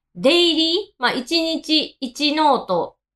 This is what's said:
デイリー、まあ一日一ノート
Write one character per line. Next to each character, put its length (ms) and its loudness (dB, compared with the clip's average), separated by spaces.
デ 360 4
イ 40 -2
リ 420 -2
ー、 40 -8
ま 80 0
あ 20 0
一 300 -2
日 580 -2
一 340 -4
ノ 220 2
ー 100 -4
ト 300 -4